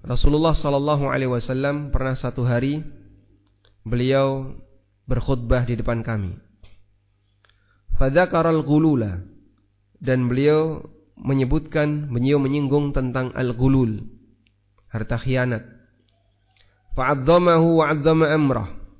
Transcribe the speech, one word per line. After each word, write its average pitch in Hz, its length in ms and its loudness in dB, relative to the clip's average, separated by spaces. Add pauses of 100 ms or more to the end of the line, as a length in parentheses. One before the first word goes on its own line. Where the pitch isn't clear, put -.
Rasulullah 151 560 2
sallallahu 143 480 0
alaihi 135 240 -2
wasallam 135 640 -4
pernah 131 240 0
satu 127 240 -6
hari 123 400 -2 (1040)
beliau 135 720 -2 (480)
berkhutbah 123 640 0
di 117 80 -2
depan 113 240 -4
kami. 104 320 -6 (1600)
Fadzakaral 160 680 2
ghulula, 135 560 2 (760)
dan 127 320 -2
beliau 151 520 0 (360)
menyebutkan, 147 960 -2
beliau 135 240 2
menyinggung 143 560 0
tentang 127 400 -4
al-ghulul, 123 720 0 (880)
harta 113 240 -4
khianat. 127 480 -2 (1300)
Fa'adzamahu 165 880 4
wa'adzama 156 480 2
amrah. 131 400 0 (300)